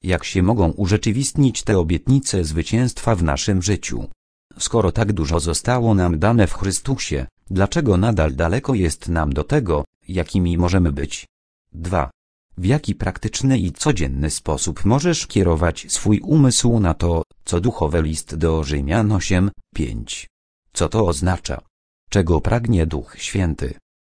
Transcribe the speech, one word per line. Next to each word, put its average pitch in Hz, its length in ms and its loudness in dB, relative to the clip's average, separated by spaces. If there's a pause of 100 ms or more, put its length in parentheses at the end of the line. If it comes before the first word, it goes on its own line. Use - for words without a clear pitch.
jak 90 220 -2
się 95 180 0
mogą 95 280 2
urzeczywistnić 110 920 0
te 104 160 2
obietnice 90 640 2
zwycięstwa 110 720 0
w 87 80 0
naszym 87 400 0
życiu? 92 460 -4 (500)
Skoro 101 340 0
tak 110 200 0
dużo 85 280 0
zostało 113 540 0
nam 87 240 2
dane 104 280 4
w - 80 0
Chrystusie, 95 720 -4 (240)
dlaczego 98 460 2
nadal 90 380 2
daleko 87 400 0
jest 90 340 -2
nam 80 240 0
do 76 120 -2
tego, 87 400 0 (240)
jakimi 87 500 0
możemy 87 340 4
być? 69 340 -8 (460)
Dwa. 82 380 -4 (480)
W 90 60 -6
jaki 110 300 0
praktyczny 123 640 -2
i 90 140 -2
codzienny 76 580 -2
sposób - 540 -4
możesz 143 420 2
kierować 85 600 0
swój - 320 2
umysł 127 600 4
na 85 140 2
to, 85 280 0 (220)
co 87 160 -2
duchowe? 82 420 0
List 78 320 -6
do 80 300 0
Rzymian 76 480 0
osiem 95 380 0 (240)
pięć. 55 520 -8 (460)
Co - 160 -2
to 110 180 2
oznacza? 87 540 -2 (500)
Czego 85 300 2
pragnie 110 460 0
Duch 76 320 -8
Święty? 80 560 -4 (380)